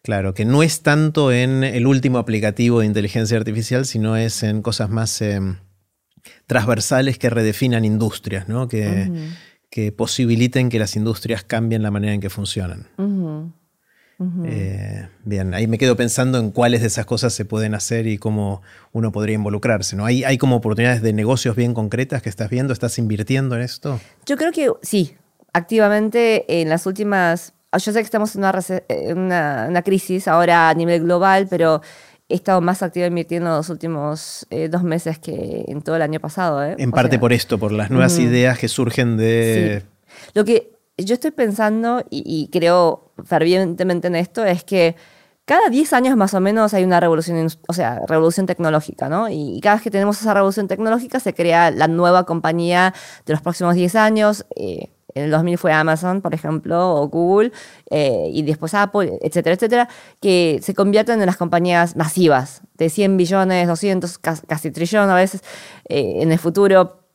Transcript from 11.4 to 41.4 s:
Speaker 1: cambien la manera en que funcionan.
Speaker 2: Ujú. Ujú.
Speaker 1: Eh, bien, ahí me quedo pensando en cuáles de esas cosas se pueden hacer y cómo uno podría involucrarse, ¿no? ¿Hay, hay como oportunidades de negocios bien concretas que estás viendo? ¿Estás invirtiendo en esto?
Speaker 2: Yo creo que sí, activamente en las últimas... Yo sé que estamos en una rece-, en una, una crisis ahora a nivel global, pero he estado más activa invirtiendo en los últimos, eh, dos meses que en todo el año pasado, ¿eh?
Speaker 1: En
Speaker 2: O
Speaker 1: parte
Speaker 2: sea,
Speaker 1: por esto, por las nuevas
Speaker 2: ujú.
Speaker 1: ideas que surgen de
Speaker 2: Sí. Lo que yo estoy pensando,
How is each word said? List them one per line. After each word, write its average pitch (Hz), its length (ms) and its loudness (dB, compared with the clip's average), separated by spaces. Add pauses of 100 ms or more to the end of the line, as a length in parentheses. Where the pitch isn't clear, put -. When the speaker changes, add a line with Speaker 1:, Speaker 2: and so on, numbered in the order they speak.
Speaker 1:
cambien 113 400 -2
la 104 80 -2
manera 104 220 -2
en 101 80 -4
que 98 80 -8
funcionan. 98 580 -8 (100)
Speaker 2:
Ujú. 170 540 -6 (680)
Ujú. 180 280 -6
Speaker 1:
Eh, 101 640 -6 (160)
bien, 95 280 -2
ahí 110 140 -2
me 113 100 0
quedo 123 200 4
pensando 127 420 0
en 107 120 -2
cuáles 120 280 2
de 113 80 0
esas 104 180 -4
cosas 117 280 -2
se 107 100 -8
pueden 107 320 -4
hacer 113 320 -4
y 107 100 -2
cómo 101 440 -4 (320)
uno 113 180 -2
podría 104 240 -2
involucrarse, 104 640 -2
¿no? 101 80 -4
¿Hay, 123 180 2
hay 135 140 0
como 131 180 4
oportunidades 113 460 2
de 110 100 0
negocios 113 460 0
bien 120 160 0
concretas 117 480 -4
que - 80 -8
estás 104 200 -6
viendo? 131 220 -2
¿Estás 120 260 -4
invirtiendo 120 600 -2
en 120 40 -4
esto? 123 380 -8 (260)
Speaker 2:
Yo 277 120 -2
creo 330 160 -2
que 285 180 0 (100)
sí, 180 360 -2 (340)
activamente 214 1120 0
en 156 80 -2
las 165 160 0
últimas... 190 680 0 (220)
Yo 202 180 -2
sé 220 80 0
que 214 60 -2
estamos 214 300 -2
en 196 40 -6
una 190 140 2
rece-, 185 340 -4
en 101 300 -4
una, 156 500 -2
una 175 140 0
crisis 190 480 -2
ahora 170 400 4
a 156 40 4
nivel 165 300 2
global, 190 460 2
pero 160 320 2 (480)
he - 60 0
estado 185 260 0
más 180 220 -2
activa 175 240 -2
invirtiendo 170 420 -4
en 160 80 0
los 156 120 -4
últimos, 156 800 -8
eh, 160 200 -4
dos 175 140 -2
meses 160 360 -4
que - 480 -8
en 151 140 -10
todo 160 160 -4
el 160 40 0
año 156 200 -2
pasado, 151 420 -4
¿eh? 156 140 -6
Speaker 1:
En 131 100 -2
Speaker 2:
O 117 60 -2
Speaker 1:
parte 123 220 2
Speaker 2:
sea, 110 40 0
Speaker 1:
por 120 140 4
esto, 117 240 -2
por 107 160 -2
las 107 180 -2
nuevas 175 220 4
Speaker 2:
ujú. 170 80 2
Speaker 1:
ideas 123 380 2
que 113 100 -2
surgen 117 480 0
de 110 680 2
Speaker 2:
Sí. - 500 -20
Lo 208 120 2
que 226 260 2 (260)
yo 196 160 -2
estoy 302 180 -2
pensando, 226 800 0